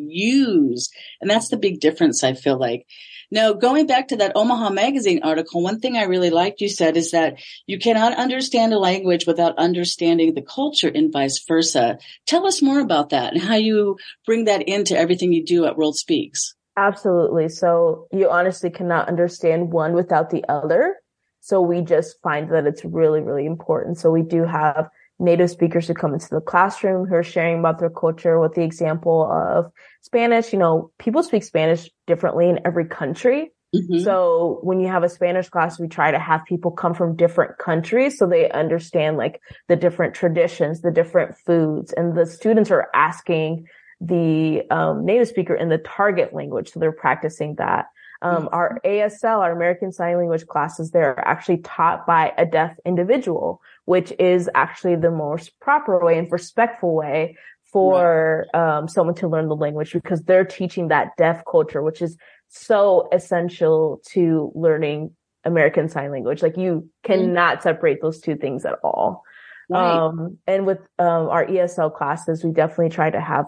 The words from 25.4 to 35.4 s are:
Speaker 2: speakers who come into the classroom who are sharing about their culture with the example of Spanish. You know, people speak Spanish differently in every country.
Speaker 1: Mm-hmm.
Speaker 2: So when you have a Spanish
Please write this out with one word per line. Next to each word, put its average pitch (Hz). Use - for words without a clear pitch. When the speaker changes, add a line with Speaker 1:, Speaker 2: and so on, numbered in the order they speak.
Speaker 2:
speakers 165
who 170
come 151
into -
the 156
classroom 190
who 185
are 170
sharing 170
about 165
their 170
culture 165
with 160
the 175
example 160
of -
Spanish. 233
You 202
know, 165
people 254
speak 233
Spanish 165
differently 170
in 175
every 170
country. 247
Speaker 1:
Mm-hmm. 180
Speaker 2:
So 175
when 185
you 185
have 185
a 175
Spanish 180